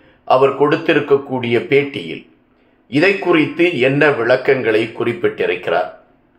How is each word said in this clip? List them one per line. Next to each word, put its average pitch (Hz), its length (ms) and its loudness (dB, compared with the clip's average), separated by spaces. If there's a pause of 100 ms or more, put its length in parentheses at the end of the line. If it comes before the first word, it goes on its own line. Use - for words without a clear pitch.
(260)
அவர் 131 360 2
கொடுத்திருக்கக்கூடிய 135 960 0
பேட்டியில் 107 720 -2 (600)
இதை 190 320 0
குறித்து 165 600 0
என்ன 139 300 2
விளக்கங்களை 117 880 0
குறிப்பிட்டிருக்கிறார்? 90 880 -2 (500)